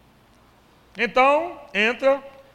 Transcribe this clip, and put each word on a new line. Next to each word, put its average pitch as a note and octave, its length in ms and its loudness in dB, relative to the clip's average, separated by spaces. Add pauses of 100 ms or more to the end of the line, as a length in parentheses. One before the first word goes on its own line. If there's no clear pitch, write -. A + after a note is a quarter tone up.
(960)
Então, C#4 640 0 (140)
entra B3 480 0 (340)